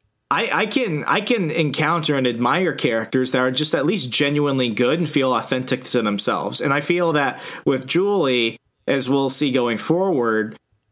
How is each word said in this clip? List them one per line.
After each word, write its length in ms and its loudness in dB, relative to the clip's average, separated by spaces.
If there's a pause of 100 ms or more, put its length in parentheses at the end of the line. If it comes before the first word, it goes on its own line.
(320)
I, 200 -2
I 140 0
can, 380 -2
I 160 0
can 320 -2
encounter 640 0
and 100 0
admire 460 0
characters 580 0
that 80 2
are 140 2
just 240 0
at 100 0
least 240 0
genuinely 600 0
good 280 2
and 100 -2
feel 240 2
authentic 520 -2
to 180 0
themselves. 580 -2
And 140 2
I 60 0
feel 320 0
that 280 0 (240)
with 220 0
Julie, 720 0 (300)
as 200 0
we'll 220 2
see 220 0
going 260 0
forward, 800 0 (360)